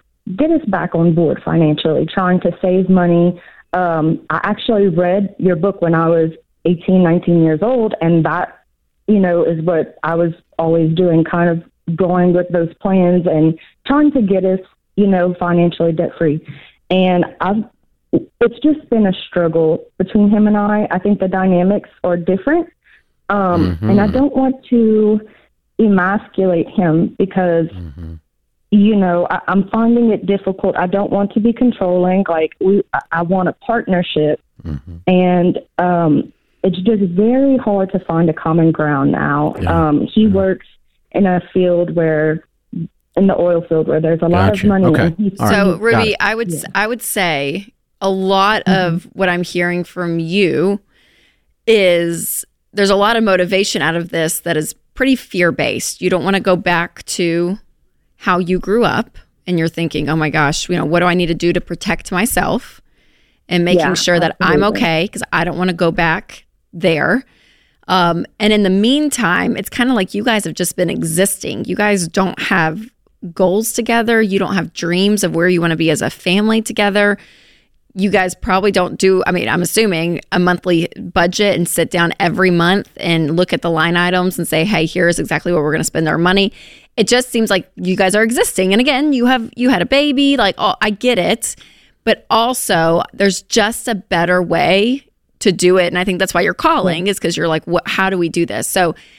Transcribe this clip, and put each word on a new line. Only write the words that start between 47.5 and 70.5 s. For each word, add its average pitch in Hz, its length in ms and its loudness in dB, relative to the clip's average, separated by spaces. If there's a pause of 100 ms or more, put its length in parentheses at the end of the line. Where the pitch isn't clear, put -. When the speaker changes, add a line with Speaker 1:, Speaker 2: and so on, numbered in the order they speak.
Speaker 3:
a 196 80 -2
lot 190 560 0
Speaker 1:
Mm-hmm. 185 300 0
Speaker 3:
of 180 80 -6 (100)
what 190 140 -2
I'm 175 160 -2
hearing 175 400 -4
from 170 360 -6
you 170 600 0 (880)
is 175 800 0 (280)
there's 202 160 2
a 196 60 2
lot 202 220 2
of 226 60 2
motivation 185 580 0
out 156 140 0
of 170 140 -6
this 165 320 -4
that 170 160 -4
is 156 160 -4 (200)
pretty 262 220 0
fear-based. 160 840 -4
You 180 80 -2
don't 180 140 0
wanna 190 160 0
go 185 160 0
back 175 500 -4
to 175 520 -2 (600)
how 180 220 0
you 180 200 0
grew 220 260 0
up, - 320 -2 (280)
and 180 140 0
you're 160 80 0
thinking, 156 420 -4
"Oh 156 60 0
my 156 140 0
gosh, 147 400 -2
you 180 60 -2
know, 165 100 -2
what 160 160 0
do 175 40 2
I 180 80 2
need 175 140 0
to 170 80 -2
do 170 180 0
to 170 80 -4
protect - 500 -8
myself?" 185 680 -4 (720)
And 175 160 0
making 180 160 2
Speaker 1:
Yeah, 147 140 0
Speaker 3:
sure 175 240 0
that 165 200 -2
I'm 180 240 2
Speaker 1:
absolutely. 202 160 -2
Speaker 3:
okay, 165 300 0
'cause - 140 -12 (100)
I 160 100 0
don't 165 140 -6
wanna 180 160 -2
go 170 180 0
back 170 540 -4 (280)
there. 165 500 0 (640)
Um, 175 380 0 (140)
and 214 140 2
in 214 100 2
the 190 60 2
meantime, 220 880 0
it's - 140 -8
kinda 254 240 -2
like 196 200 -2
you 202 100 -4
guys 220 220 0
have 170 100 -8